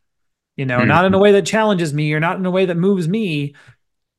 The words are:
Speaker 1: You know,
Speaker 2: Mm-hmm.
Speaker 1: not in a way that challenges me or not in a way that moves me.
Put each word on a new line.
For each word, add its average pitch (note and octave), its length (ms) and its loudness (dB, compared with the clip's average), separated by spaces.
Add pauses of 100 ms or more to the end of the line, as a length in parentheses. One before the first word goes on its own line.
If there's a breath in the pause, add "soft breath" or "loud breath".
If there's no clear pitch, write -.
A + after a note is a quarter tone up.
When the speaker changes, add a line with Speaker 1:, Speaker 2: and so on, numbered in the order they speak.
(580)
Speaker 1:
You C#3 80 -6
know, B2 140 -2
Speaker 2:
Mm-hmm. A#2 100 2
Speaker 1:
not E3 160 4
in F#3+ 100 2
a - 20 2
way G#3 140 6
that G3 160 2
challenges G3 460 -2
me D3+ 200 -2
or D#3 60 -2
not F3 180 -4
in F#3 80 -6
a F#3 60 -4
way F#3+ 140 0
that F3 100 -4
moves F3+ 320 0
me. D#3+ 480 -4 (640 soft breath)